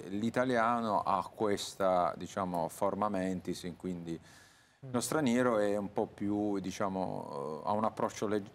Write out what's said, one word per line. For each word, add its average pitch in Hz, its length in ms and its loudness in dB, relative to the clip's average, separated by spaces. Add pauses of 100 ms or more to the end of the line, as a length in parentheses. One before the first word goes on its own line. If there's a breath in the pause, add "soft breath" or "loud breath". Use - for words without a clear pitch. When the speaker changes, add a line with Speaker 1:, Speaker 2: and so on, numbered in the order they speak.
Speaker 1:
l'italiano 113 920 2
ha 95 320 0
questa, 95 840 2
diciamo, 87 500 -2
forma 98 400 0
mentis, 92 560 -2
in 85 140 -8
quindi 85 420 -6 (640 loud breath)
Speaker 2:
Mm. 131 60 -12
Speaker 1:
lo 123 80 0
straniero 123 600 4
è 104 180 4
un 101 160 -4
po' 107 140 0
più, 104 520 0
diciamo, 92 1040 -4
eh, - 60 -2
ha - 20 2
un 107 140 2
approccio 110 420 -2
leg-, 101 280 0